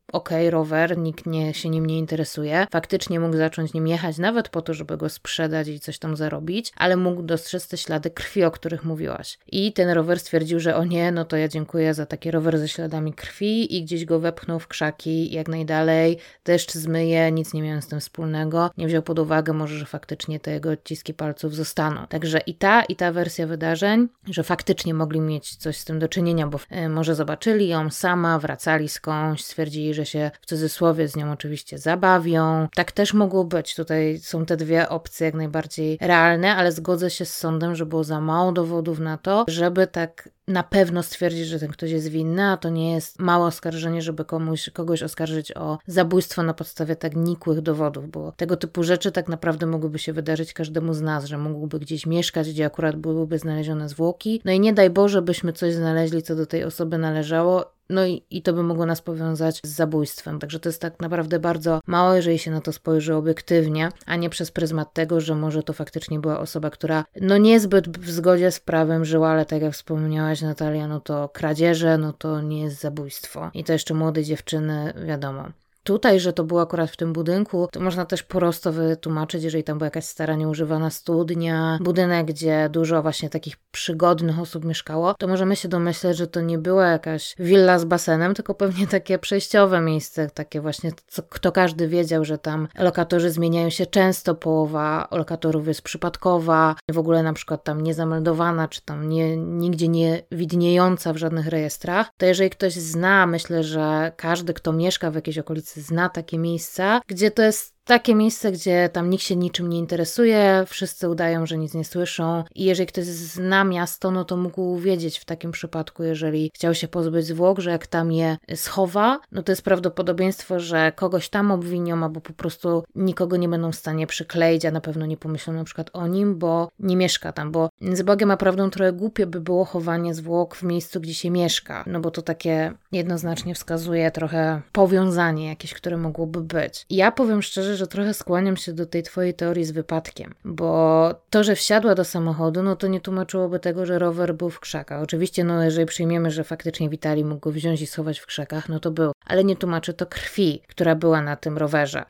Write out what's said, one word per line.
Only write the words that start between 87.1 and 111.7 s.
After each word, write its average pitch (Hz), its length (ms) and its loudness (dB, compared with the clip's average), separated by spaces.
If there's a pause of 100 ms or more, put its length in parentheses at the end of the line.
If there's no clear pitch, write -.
willa 185 400 8
z 170 60 0
basenem, 170 500 2
tylko 202 200 -6
pewnie 190 320 0
takie 190 320 0
przejściowe 196 600 4
miejsce, 156 500 -2
takie 151 300 -8
właśnie, 156 320 -4 (140)
co, - 160 -10
kto - 300 0
każdy 170 360 2
wiedział, 165 360 2
że 151 140 -2
tam 156 300 -4 (100)
lokatorzy 175 520 2
zmieniają 170 400 0
się 175 160 -2
często, 185 480 2
połowa 156 760 0
lokatorów 160 580 -2
jest 151 140 -2
przypadkowa, 165 920 2 (160)
w 160 80 -2
ogóle 165 240 4
na 160 100 2
przykład - 320 -6
tam 151 160 -2
niezameldowana, 160 880 0
czy - 140 -14
tam 151 260 -6
nie, 160 280 2
nigdzie 170 520 0
nie 165 340 2 (100)
widniejąca 175 800 2
w 156 40 -6
żadnych 160 300 -2
rejestrach, 170 720 -2
to 190 100 2
jeżeli 185 240 4
ktoś 185 220 -2
zna, 175 540 4
myślę, 165 380 0
że 156 520 0
każdy, 170 380 -2
kto 165 180 -2
mieszka 170 380 0
w 156 40 -4
jakiejś 156 240 -6
okolicy, 156 380 -6
zna 165 320 0
takie 165 300 -6
miejsca, 170 680 0
gdzie 202 240 0
to 220 120 2
jest 214 340 2 (100)
takie 240 280 6
miejsce, 214 380 2
gdzie 175 400 2
tam 175 180 0
nikt 185 140 0
się 185 120 -2
niczym 175 320 -2
nie 170 100 -2
interesuje, 190 880 4
wszyscy - 420 -6
udają, 165 380 0
że 160 120 -4
nic 156 160 -4